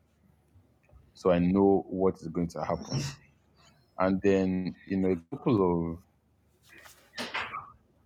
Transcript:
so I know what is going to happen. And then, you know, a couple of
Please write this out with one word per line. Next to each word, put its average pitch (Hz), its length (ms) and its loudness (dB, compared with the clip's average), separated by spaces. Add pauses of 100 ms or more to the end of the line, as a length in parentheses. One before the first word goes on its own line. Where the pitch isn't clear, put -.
(1120)
so - 200 2
I 87 80 4
know 98 480 4
what 92 320 -2
is 82 80 -12
going 82 200 -4
to 78 160 -10
happen. 87 380 -4 (960)
And 95 240 0
then, 92 540 0 (100)
you 98 100 -4
know, 92 140 2
a 85 260 -6
couple 87 560 0
of 82 60 -12 (2000)